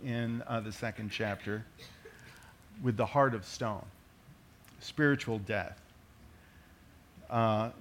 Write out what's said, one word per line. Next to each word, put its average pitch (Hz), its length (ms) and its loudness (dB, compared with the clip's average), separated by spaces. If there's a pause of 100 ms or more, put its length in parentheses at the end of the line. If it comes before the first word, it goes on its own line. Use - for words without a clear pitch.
in, 117 420 -2
uh, 117 140 -2
the 107 120 -6
second 107 380 -4
chapter 104 540 -2 (1200)
with 123 140 2
the 110 100 2
heart 135 280 6
of 101 100 -6
stone, 110 400 -4 (960)
spiritual 135 600 2
death. 98 380 -2 (1500)
Uh, 113 400 4 (100)